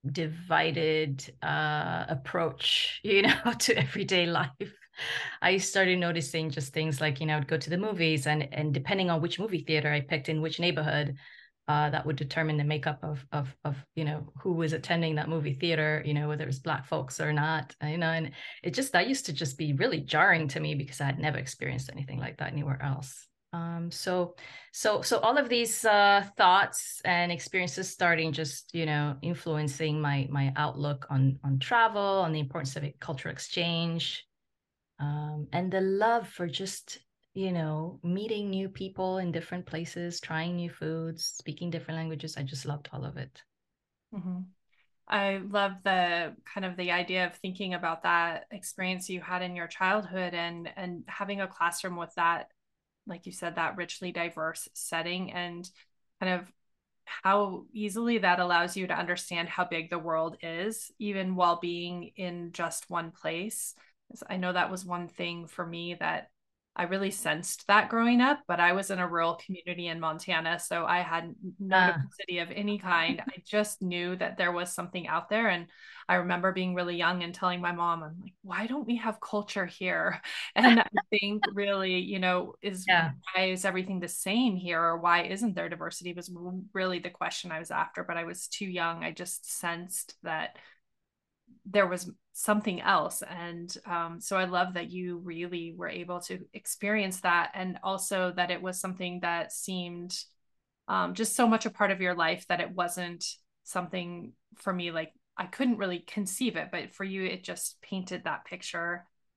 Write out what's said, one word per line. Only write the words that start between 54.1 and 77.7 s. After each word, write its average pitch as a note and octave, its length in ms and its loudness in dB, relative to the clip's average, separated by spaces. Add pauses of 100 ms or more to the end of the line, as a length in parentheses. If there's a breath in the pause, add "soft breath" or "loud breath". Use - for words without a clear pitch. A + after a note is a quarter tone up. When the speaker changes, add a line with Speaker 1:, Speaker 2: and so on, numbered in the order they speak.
Speaker 2:
diverse E3 600 -4
setting F3 600 -4
and F3 360 -8 (520 soft breath)
kind F#3 180 2
of F#3 120 -16 (540)
how G3 680 2
easily G#3+ 460 0
that F3+ 200 6
allows F3+ 380 4
you F#3 100 -2
to - 100 0
understand F3 520 -2
how F3+ 160 0
big E3 240 -4
the F3 100 -2
world D#3+ 420 -2
is, E3+ 580 -6
even F#3+ 360 -2
while F3 240 6
being F3 560 -6
in F3 380 -8
just - 360 -6
one E3 220 -4
place. E3+ 640 -6 (340 soft breath)
'Cause - 200 -16
I F#3+ 80 -4
know F3+ 160 0
that F3+ 180 2
was F#3 140 -6
one F3 220 -4
thing E3+ 400 -6
for F3 180 -8
me E3+ 300 -8
that E3 340 -4 (480)
I F3+ 60 0
really F#3+ 280 0
sensed - 560 -4
that G#3 220 8
growing A#3 320 6
up, C#4+ 260 4
but F3 120 0
I F3 140 8
was G3 180 0
in F#3 80 -2
a F3+ 80 2
rural E3+ 280 2
community F3 520 -8
in E3 140 -4
Montana, E3 580 0
so E3+ 260 -2
I F3 140 4
had E3 340 -2 (240)
no F#3+ 200 4
Speaker 1:
Ah. F3+ 160 8
Speaker 2:
diversity F3 460 -4
of E3+ 120 -4
any G3+ 280 -2
kind. E3+ 420 2
I - 240 -10
just G#3 360 0
knew F3+ 360 -2
that - 200 -2
there F3 140 2
was F3 220 -2
something F3 340 -6
out D#3+ 220 -2
there. A3 200 4
And E3+ 180 0 (420 loud breath)
I F#3 60 6
remember F3+ 360 2
being F#3 240 0
really F3 220 -2
young F3 260 2
and E3+ 100 -6
telling F3+ 280 0
my F3 100 0